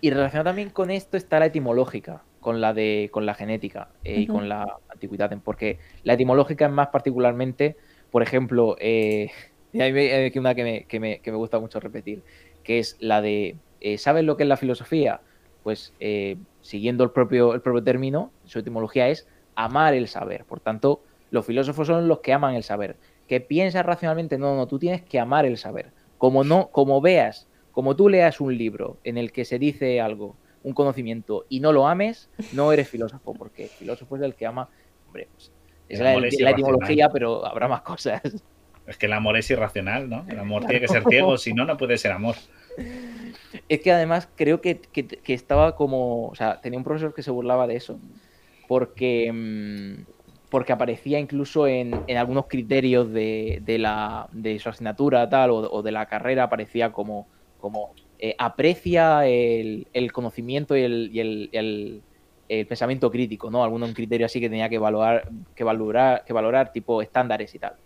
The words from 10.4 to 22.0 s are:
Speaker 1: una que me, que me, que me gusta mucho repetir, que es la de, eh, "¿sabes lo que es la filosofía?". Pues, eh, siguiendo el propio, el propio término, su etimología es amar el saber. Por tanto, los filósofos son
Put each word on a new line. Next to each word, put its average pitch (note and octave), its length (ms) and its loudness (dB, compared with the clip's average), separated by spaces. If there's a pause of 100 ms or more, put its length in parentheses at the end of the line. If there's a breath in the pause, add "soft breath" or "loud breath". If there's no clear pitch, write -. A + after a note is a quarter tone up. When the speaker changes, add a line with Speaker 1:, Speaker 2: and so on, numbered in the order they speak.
Speaker 1:
una B2+ 160 2
que B2 80 -2
me, A2+ 240 -4
que A2+ 120 -6
me, A2 220 -4
que A2+ 100 -8
me A2 60 -4
gusta A2+ 220 -2
mucho A2+ 200 -8
repetir, A2+ 440 -12 (400 soft breath)
que A#2 160 0
es - 200 -6
la A2 220 2
de, G#2 380 -2 (200)
eh, G#2 180 -4
"¿sabes D#3 280 2
lo D3+ 120 2
que D3+ 60 2
es C#3+ 60 2
la C#3 80 4
filosofía?". B2+ 640 -2 (400 soft breath)
Pues, - 380 -8
eh, G2+ 380 -4 (240)
siguiendo A#2+ 440 -2
el A#2 60 -2
propio, A#2+ 420 4
el A#2+ 80 -4
propio A#2+ 220 0
término, C3+ 500 0 (100)
su - 160 -10
etimología A#2 500 0
es D3+ 180 -4 (280 soft breath)
amar C#3 380 2
el B2 160 0
saber. - 360 -10
Por - 140 -14
tanto, A2+ 440 0 (260 soft breath)
los A2+ 160 0
filósofos C3+ 420 -2
son E3+ 220 2